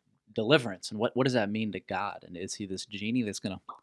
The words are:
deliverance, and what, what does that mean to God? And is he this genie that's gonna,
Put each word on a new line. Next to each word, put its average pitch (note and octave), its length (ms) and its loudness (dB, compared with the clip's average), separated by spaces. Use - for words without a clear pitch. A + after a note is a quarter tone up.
deliverance, A#2 580 2
and G#2+ 80 -4
what, A#2 160 2
what B2+ 100 4
does C3 80 2
that G#2 180 4
mean G#2+ 220 -2
to F#2+ 80 -4
God? G2 440 -4
And F2+ 120 -14
is F#2 180 -6
he G#2+ 100 -6
this F#2+ 220 -6
genie G#2+ 340 -2
that's G#2 180 -4
gonna, F#2 200 -6